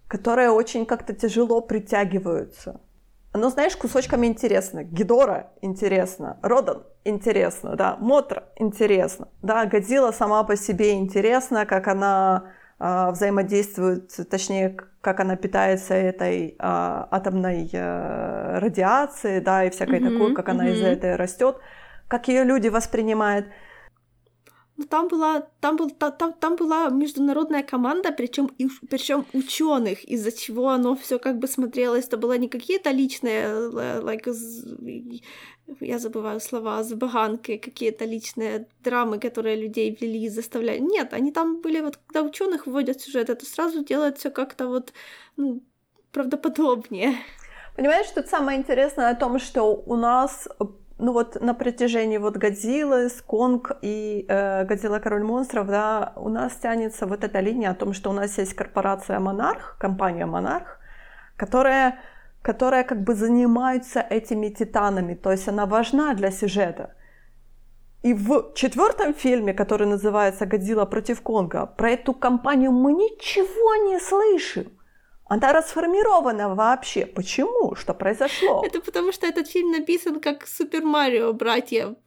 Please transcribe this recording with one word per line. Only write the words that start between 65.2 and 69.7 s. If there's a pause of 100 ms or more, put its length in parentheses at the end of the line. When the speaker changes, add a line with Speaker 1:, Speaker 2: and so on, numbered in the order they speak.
Speaker 1:
есть
она
важна
для
сюжета. (1080)
И
в
четвёртом
фильме,
который